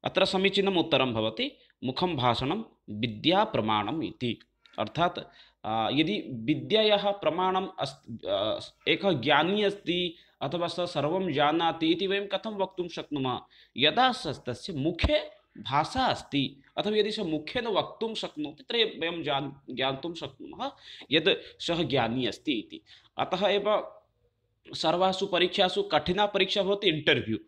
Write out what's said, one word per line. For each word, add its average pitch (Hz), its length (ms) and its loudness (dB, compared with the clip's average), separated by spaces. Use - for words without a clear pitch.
अत्र - 200 2
समीचीनम् 190 540 2
उत्तरं 131 360 2
भवति, 113 440 -2
मुखं 160 320 -2
भाषणं 127 460 2
विद्या 117 540 2
प्रमाणम् 110 600 0
इति। 113 360 -6
अर्थात्, 151 400 -2
अ, 110 280 0
यदि 160 300 0
विद्यायाः 196 800 2
प्रमाणम् 185 580 0
अस्-, - 460 -8
अ, 101 320 0
एकः 175 240 2
ज्ञानी 156 500 2
अस्ति 180 540 -2
अथवा 170 240 -2
सः 175 200 -4
सर्वं 165 460 -2
जानाति 160 560 2
इति 170 180 2
वयं 202 200 0
कथं 202 300 -6
वक्तुं 185 320 -4
शक्नुमः? 131 520 -4
यदा 214 360 4
स-, 151 340 -6
तस्य 123 260 -8
मुखे 170 580 0
भाषा 151 480 0
अस्ति - 560 -2
अथवा 214 200 0
यदि 214 160 2
सः 214 120 -4
मुखेन 165 420 -2
वक्तुं 214 480 -2
शक्नोति, 151 480 -8
तर्हि 233 220 0
वयं 165 380 -4
जान-, 139 300 -2
ज्ञातुं 135 440 -2
शक्नुमः 165 580 -10
यत् - 520 0
सः 175 200 -2
ज्ञानी 123 440 0
अस्ति 117 260 -4
इति। - 280 -6
अतः 185 300 0
एव 202 440 0
सर्वासु 185 520 0
परीक्षासु 185 560 2
कठिना 185 440 2
परीक्षा 196 360 0
भवति 202 260 2
इण्टर्व्यू 127 600 2